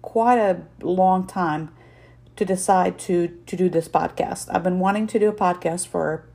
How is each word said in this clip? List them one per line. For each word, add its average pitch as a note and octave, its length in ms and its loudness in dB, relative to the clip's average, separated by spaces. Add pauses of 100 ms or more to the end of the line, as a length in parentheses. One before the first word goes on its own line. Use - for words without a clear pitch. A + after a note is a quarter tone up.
quite A#3 380 2
a F#3 240 2 (180)
long F#3 460 2
time D#3 420 -4 (640)
to - 80 -2
decide F#3 580 2
to, F3 260 0 (180)
to - 100 -8
do F3+ 140 2
this E3 180 0
podcast. - 640 -4
I've E3+ 120 0
been F3+ 160 -2
wanting G3+ 260 0
to A3 140 -2
do G#3+ 100 4
a G#3 40 -2
podcast F3+ 520 -2
for D#3+ 500 -4